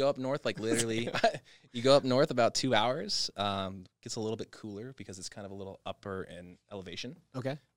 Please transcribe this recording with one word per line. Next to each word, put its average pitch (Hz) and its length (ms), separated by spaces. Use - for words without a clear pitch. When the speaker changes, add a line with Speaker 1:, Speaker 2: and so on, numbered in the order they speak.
Speaker 1:
go 139 60
up - 80
north, 131 280
like, 107 140
literally, 117 520
Speaker 2:
<laughs> - 400
Speaker 1:
<laughs> - 220
you 120 80
go 131 160
up 131 80
north 135 260
about 120 240
two 131 180
hours. 127 640
Um, 95 500
gets - 140
a 117 60
little 110 160
bit - 140
cooler 110 420
because 98 260
it's 90 100
kind 104 160
of 98 60
a 98 40
little 98 300
upper 95 380
in 90 340
elevation. 101 460
Speaker 2:
Okay. 135 220